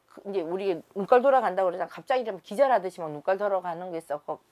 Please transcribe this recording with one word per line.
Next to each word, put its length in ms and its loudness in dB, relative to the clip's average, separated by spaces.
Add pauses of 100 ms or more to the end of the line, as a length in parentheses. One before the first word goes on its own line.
그, 220 -20
이제 120 -2
우리 400 -2 (140)
눈깔 260 4
돌아간다고 460 4
그러잖아. 220 -4
갑자기 360 -2
좀 160 -8
기절하듯이 580 2
막 120 -6
눈깔 260 -2
돌아가는 540 -4
게 80 -6
있어. 220 -6
겁, 200 -10 (100)